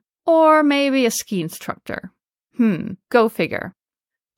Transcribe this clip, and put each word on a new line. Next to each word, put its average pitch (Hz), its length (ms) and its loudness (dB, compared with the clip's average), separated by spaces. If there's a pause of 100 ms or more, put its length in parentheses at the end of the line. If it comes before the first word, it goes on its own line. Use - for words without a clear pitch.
(260)
or 311 360 4
maybe 277 420 0
a 233 60 0
ski 196 320 -6
instructor. - 680 -12 (440)
Hmm, 214 360 0 (180)
go 233 180 2
figure. - 440 -6 (640)